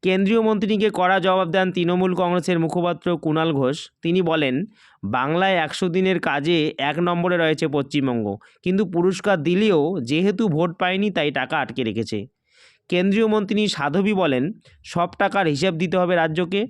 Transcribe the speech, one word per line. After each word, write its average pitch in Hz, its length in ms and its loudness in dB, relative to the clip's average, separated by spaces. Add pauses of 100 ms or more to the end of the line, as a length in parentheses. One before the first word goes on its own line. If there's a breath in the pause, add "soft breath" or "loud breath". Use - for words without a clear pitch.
কেন্দ্রীয় 196 400 2
মন্ত্রীকে 214 480 2
কড়া 190 300 2
জবাব 185 300 2
দেন 185 220 2
তৃণমূল 180 420 2
কংগ্রেসের 175 440 0
মুখপাত্র 170 480 -2 (100)
কুণাল 160 360 0
ঘোষ। 139 240 0 (260)
তিনি 170 200 2
বলেন, 160 320 0 (500 soft breath)
বাংলায় 151 520 0
একশো 160 320 -2
দিনের 185 320 0
কাজে 156 380 0 (200)
এক 147 200 -2
নম্বরে 175 380 0
রয়েছে 160 320 0
পশ্চিমবঙ্গ, 135 580 -2 (360 soft breath)
কিন্তু 190 280 0
পুরস্কার 185 520 0
দিলেও 175 380 2 (200)
যেহেতু 175 480 0
ভোট 165 300 0
পায়নি 190 320 0
তাই 160 220 -2
টাকা 131 260 -4
আটকে 127 260 -4
রেখেছে। 110 340 -4 (720 soft breath)
কেন্দ্রীয় 196 360 2
মন্ত্রী 214 420 0
সাধ্বী 170 440 0
বলেন, 147 320 2 (400 soft breath)
সব 175 240 -2 (100)
টাকার 196 280 0
হিসাব 160 280 0
দিতে 165 240 -2
হবে 180 180 2
রাজ্যকে 170 540 0